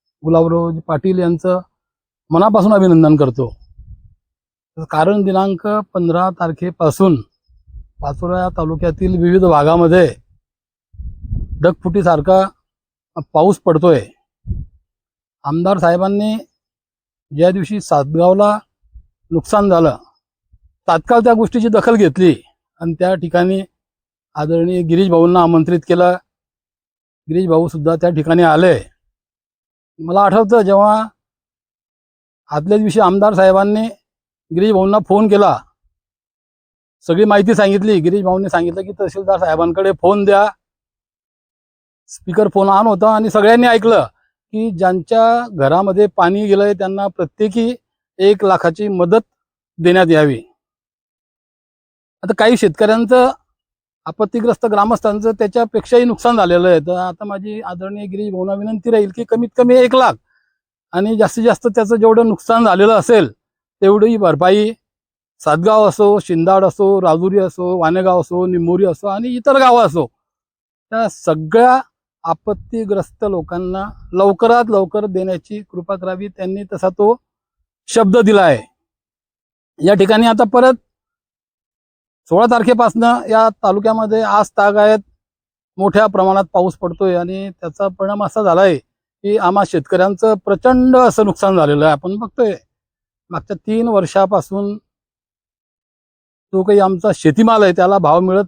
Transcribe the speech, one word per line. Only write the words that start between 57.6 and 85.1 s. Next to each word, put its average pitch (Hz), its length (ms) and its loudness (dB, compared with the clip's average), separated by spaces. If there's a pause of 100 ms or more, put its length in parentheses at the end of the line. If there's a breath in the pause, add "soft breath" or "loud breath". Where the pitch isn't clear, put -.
आदरणीय 190 460 -14
गिरीश 202 240 -10
भाऊंना 185 240 -6
विनंती 214 360 -6
राहील 208 240 0
की 233 100 -10
कमीत 226 320 -4
कमी 247 200 4
एक 247 180 2
लाख 240 180 2 (800)
आणि 208 240 -2
जास्तीत 214 260 0
जास्त 233 240 0
त्याचं 220 280 0
जेवढं 226 320 4
नुकसान 226 380 0
झालेलं 202 280 4
असेल 202 380 2 (500)
तेवढी 214 360 2
भरपाई 190 540 0 (720)
सातगाव 202 460 2
असो, 208 320 2
शिंदाड 185 460 0
असो, 196 360 0
राजुरी 180 380 0
असो, 180 380 -4
वानेगाव 180 440 0
असो, 180 240 -4
निंबोरी 180 400 -2
असो 180 220 -4
आणि 208 220 -6
इतर 247 300 0
गावं 240 260 4
असो, 151 200 -4
त्या - 1040 -12
सगळ्या 180 720 0 (440)
आपत्तीग्रस्त 202 1000 -8
लोकांना 180 580 -8 (300)
लवकरात 220 560 2
लवकर 208 380 -2
देण्याची 185 560 -8
कृपा 180 320 -12
करावी. 185 320 -10
त्यांनी 190 360 -10 (100)
तसा 190 160 -4
तो 208 260 0 (720)
शब्द 220 300 2
दिला 208 220 4
आहे. 139 200 2 (1200)
या 185 160 2
ठिकाणी 214 320 2
आता 226 220 2
परत 254 240 4 (1600)
सोळा 196 200 4
तारखेपासनं 233 800 0
या 220 180 2 (120)
तालुक्यामध्ये 220 640 -2
आज 208 340 0
तागायत 208 420 2 (800)